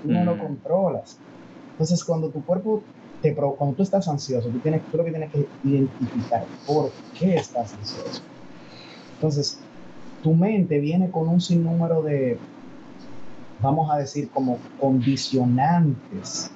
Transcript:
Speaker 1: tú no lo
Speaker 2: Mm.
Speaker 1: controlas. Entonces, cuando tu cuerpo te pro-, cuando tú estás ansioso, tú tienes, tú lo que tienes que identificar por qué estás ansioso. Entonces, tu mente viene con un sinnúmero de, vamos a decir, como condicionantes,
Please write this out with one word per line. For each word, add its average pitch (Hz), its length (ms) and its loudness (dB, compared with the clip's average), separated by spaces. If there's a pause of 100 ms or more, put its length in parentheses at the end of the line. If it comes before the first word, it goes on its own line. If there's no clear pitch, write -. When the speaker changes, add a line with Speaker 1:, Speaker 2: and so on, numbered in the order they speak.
Speaker 1:
tú 143 100 -4
no - 120 4
lo 175 120 4
Speaker 2:
Mm. - 40 -6
Speaker 1:
controlas. 156 760 -2 (560)
Entonces, 165 300 2
cuando 160 260 0
tu 151 160 -6
cuerpo 202 360 0 (400)
te 147 120 4
pro-, 139 220 0
cuando 139 200 0
tú 190 80 2
estás 190 240 2
ansioso, 127 420 0
tú 120 100 -2
tienes, 156 300 2
tú 160 80 0
lo 170 60 2
que 165 80 0
tienes 156 200 -6
que 147 140 2 (180)
identificar 131 800 0 (200)
por 143 260 2 (280)
qué 175 160 4
estás 120 400 -2
ansioso. - 460 -10 (920)
Entonces, 143 440 0 (640)
tu 160 100 6
mente 175 460 4
viene 175 320 2
con 160 160 0
un 175 140 4
sinnúmero 165 600 2
de, 139 360 2 (1200)
vamos 151 300 2
a 147 60 2
decir, 143 320 -4
como 127 280 0 (220)
condicionantes, 131 1800 2